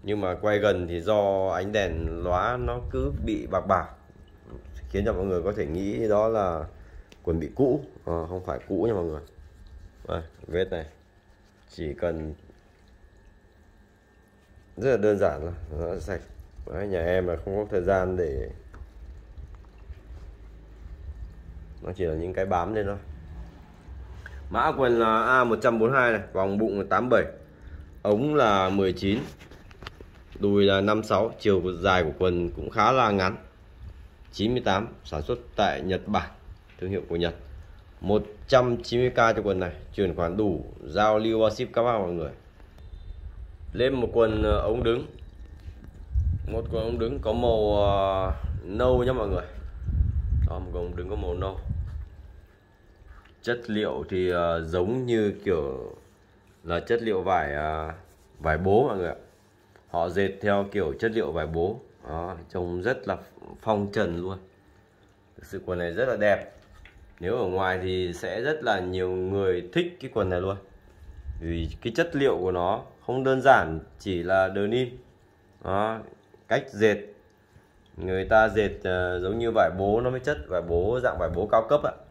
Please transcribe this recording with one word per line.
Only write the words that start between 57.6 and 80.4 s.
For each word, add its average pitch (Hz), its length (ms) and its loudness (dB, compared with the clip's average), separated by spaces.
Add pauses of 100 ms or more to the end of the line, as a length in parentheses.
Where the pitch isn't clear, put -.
vải 78 180 2
bố 101 300 4
mọi 104 100 -2
người 90 100 -2
ạ. - 80 -4 (760)
Họ 85 200 0
dệt 98 200 2 (120)
theo 101 300 4
kiểu 82 280 0
chất 113 120 0
liệu 87 200 0
vải 80 160 -2
bố. 87 320 -2 (280)
Đó, 85 280 -8 (180)
trông 90 280 -4
rất 123 260 -2
là 92 100 -2 (440)
phong 101 300 0
trần 87 300 0
luôn. 95 160 -6 (1000)
Thực - 100 -20
sự 98 200 -12
quần 90 140 -4
này 85 120 -2
rất 110 140 0
là 123 100 0
đẹp. 101 360 2 (680)
Nếu 98 180 -2
ở 110 80 0
ngoài 92 380 0
thì 92 300 -2
sẽ 95 280 -6
rất 151 220 -2
là 104 160 2
nhiều 92 300 -2
người 92 640 0
thích 175 260 -2
cái 131 140 -12
quần 95 160 0
này 90 120 0
luôn. 98 160 -2 (840)
Vì 82 280 -4 (120)
cái 110 140 -6
chất 165 200 0
liệu 139 220 4
của 90 140 0
nó 90 320 0 (220)
không 127 180 -2
đơn 131 180 2
giản 90 380 6 (200)
chỉ 90 240 -2
là 95 320 4
denim. 120 420 0 (680)
Đó, 98 360 0 (480)
cách - 220 0
dệt, 110 280 4 (1000)
người 92 280 -2
ta 110 240 6
dệt, 101 220 2 (120)
ờ, 90 360 0
giống 98 200 -2
như 117 120 0
vải 92 260 4
bố 101 240 2
nó 127 80 0
mới 127 100 -4
chất, - 180 -2 (100)